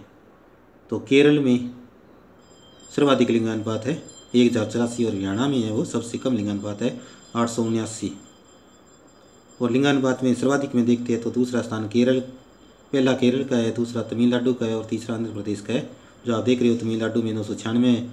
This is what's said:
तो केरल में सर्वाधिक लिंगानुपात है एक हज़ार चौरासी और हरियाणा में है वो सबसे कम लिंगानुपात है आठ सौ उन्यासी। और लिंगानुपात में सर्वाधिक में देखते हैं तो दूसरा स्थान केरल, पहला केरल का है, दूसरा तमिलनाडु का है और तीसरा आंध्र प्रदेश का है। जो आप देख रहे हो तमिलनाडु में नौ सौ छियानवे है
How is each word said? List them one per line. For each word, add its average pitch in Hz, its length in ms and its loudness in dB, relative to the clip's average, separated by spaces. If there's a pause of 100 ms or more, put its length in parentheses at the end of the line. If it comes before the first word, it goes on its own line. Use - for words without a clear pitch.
(920)
तो 110 100 -4
केरल 143 400 6
में 123 300 0 (1200)
सर्वाधिक 127 380 4
लिंगानुपात 110 560 -2
है 165 160 -4 (320)
एक 120 160 6
हज़ार 107 200 -2
चौरासी 117 340 -2
और 107 80 -2
हरियाणा 98 360 -2
में 135 100 0
है 107 140 -2
वो 123 140 -2
सबसे 117 320 -6
कम 131 180 -2
लिंगानुपात 104 460 -4
है 123 160 -4 (380)
आठ 117 120 0
सौ 117 160 -2
उन्यासी। 110 480 -4 (1500)
और 120 100 0
लिंगानुपात 131 540 2
में 123 100 4
सर्वाधिक 139 400 0
में 120 120 4
देखते 117 260 0
हैं 113 100 -2
तो 117 80 -4
दूसरा 123 320 0
स्थान 110 260 -6
केरल, 123 320 2
पहला - 920 -4
केरल 127 300 2
का 131 120 -2
है, 113 160 0
दूसरा 117 320 -4
तमिलनाडु 120 500 2
का 120 120 -4
है 113 100 -2
और 110 100 -4
तीसरा 113 300 -6
आंध्र 110 160 -6
प्रदेश 101 280 -6
का - 140 -8
है। 131 160 -4 (360)
जो 120 100 0
आप 104 80 -2
देख 123 160 4
रहे 120 100 4
हो 113 60 2
तमिलनाडु 113 460 -2
में 110 100 -2
नौ 107 100 -4
सौ 104 120 -6
छियानवे 120 340 0
है 117 140 2 (100)